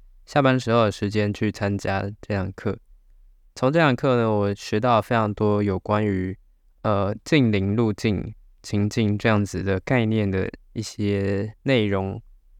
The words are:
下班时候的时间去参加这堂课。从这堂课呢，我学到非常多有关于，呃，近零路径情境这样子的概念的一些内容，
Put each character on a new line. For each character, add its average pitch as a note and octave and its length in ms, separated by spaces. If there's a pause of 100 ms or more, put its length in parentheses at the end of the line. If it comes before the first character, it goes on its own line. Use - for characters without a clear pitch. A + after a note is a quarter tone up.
(260)
下 D3 160
班 C3 180
时 A#2 100
候 A#2 140
的 G2+ 80
时 - 160
间 G#2 240
去 G#2+ 180
参 G2+ 280
加 G2 240 (180)
这 - 140
堂 F#2+ 180
课。 - 240 (800)
从 C3 180
这 E3 80
堂 C#3 160
课 C3 180
呢， A2+ 160
我 G2+ 240
学 - 240
到 A#2+ 220
非 A#2 160
常 G#2+ 160
多 G#2 300
有 F#2+ 160
关 G#2 260
于， F#2+ 320 (460)
呃， G2+ 420
近 C3 260
零 G2+ 240
路 A2+ 160
径 G#2+ 440 (280)
情 G#2 280
境 G#2 260
这 G#2 100
样 G#2+ 160
子 F#2 200
的 F#2+ 180
概 B2 240
念 G#2+ 260
的 F#2+ 200 (240)
一 G#2+ 80
些 G2+ 800
内 B2 240
容， G2 340 (400)